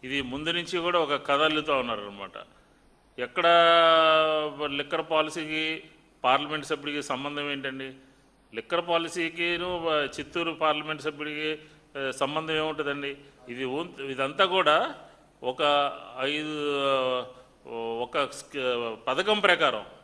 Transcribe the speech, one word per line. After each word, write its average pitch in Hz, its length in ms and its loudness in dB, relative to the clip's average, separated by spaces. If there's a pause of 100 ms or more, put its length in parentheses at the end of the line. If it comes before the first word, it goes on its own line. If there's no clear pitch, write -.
ఇది 139 180 -2
ముందు 139 280 -6
నుంచి 175 280 -4
కూడా 175 200 2
ఒక 147 160 2 (120)
కథ 143 160 4
అల్లుతూ 151 340 2
ఉన్నారనమాట. 101 600 -6 (800)
ఎక్కడ 123 280 0 (1200)
లిక్కర్ 143 400 -2
పాలసీకి 156 540 -2 (600)
పార్లమెంట్ 147 420 2
సభ్యుడికి 147 360 -4
సంబంధం 143 480 -6
ఏంటండి? 135 380 -8 (640)
లిక్కర్ 170 340 -2
పాలసీకిను 170 840 -2 (480)
చిత్తూరు 165 340 -4
పార్లమెంట్ 151 500 -2
సభ్యుడికి, 151 480 -6 (480)
ఆ, 135 120 -2
సంబంధం 151 440 -2
ఏముంటుందండి? 143 640 -2 (320)
ఇది 123 160 -6
ఉన్-, 135 460 -6
ఇదంతా 139 340 0
కూడా 185 500 2 (480)
ఒక 127 200 -4 (580)
ఐదు, 151 360 -4 (1500)
ఒక 139 140 -6 (120)
స్క-, 120 680 -4 (120)
పథకం 190 320 2
ప్రకారం 156 440 4 (200)